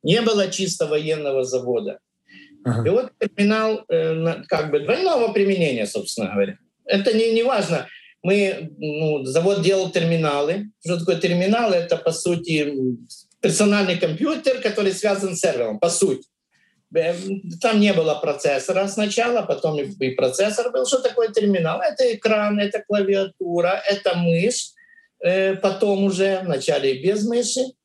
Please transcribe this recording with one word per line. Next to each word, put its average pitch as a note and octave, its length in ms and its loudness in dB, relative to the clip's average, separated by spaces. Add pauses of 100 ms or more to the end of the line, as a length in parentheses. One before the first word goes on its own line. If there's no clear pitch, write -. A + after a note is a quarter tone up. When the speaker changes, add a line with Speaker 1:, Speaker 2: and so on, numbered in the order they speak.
Speaker 1:
не G3 180 2
было G#3 280 2
чисто E3+ 380 -4
военного D3+ 580 -2
завода. B2 540 -4 (640)
Speaker 2:
Ага. A#2 200 -2
Speaker 1:
П D#3+ 60 2
О B3 200 0 (160)
"Терминал", G#3+ 600 0
э, D#3+ 240 0
на, E3 340 -2
как D#3 240 -2
бы D3 100 2
двойного B3+ 520 0
применения, F3 540 0
собственно G2+ 460 -6
говоря. G2 260 0 (260)
Это G3+ 320 2
не, A3+ 160 2
не A3+ 100 2
важно. F#3 440 0 (360)
Мы, F#3+ 560 0
ну, D3+ 460 -2
завод E3 380 2
делал F#3+ 280 2
терминалы. E3 800 0 (140)
Что E3+ 140 -2
такое E3+ 180 0
терминал? F#3+ 560 2
Это, E3+ 240 0
по E3 160 -2
сути, D#3+ 560 -2
м, B2+ 400 -4 (320)
персональный G3 560 2
компьютер, A#3+ 640 0
который G3+ 320 0
связан G3 420 -2
с - 60 -8
сервером, A#2+ 380 0
по E3+ 100 2
сути. E3+ 360 0 (680)
Э, E3 200 2 (480)
там A3 180 4
не G3+ 140 4
было D#3 220 2
процессора D#3 720 0
сначала, A3 540 0
потом D3+ 360 -2
и, C#3+ 60 -2
и C3 320 -4
процессор G#3 540 0
был. B3+ 140 -2
Что C4 160 2
такое A#3 280 2
терминал? G3 520 2
Это B3 340 0
экран, G#3 440 0
это G#3 280 -2
клавиатура, F#3+ 1000 0
это G3 300 0
мышь. F3 540 0 (520)
Э, F#3+ 300 2
потом G3 500 2
уже F#3+ 400 0
вначале C3+ 580 0
без G#3 220 0
мыши A#3 360 -2 (240)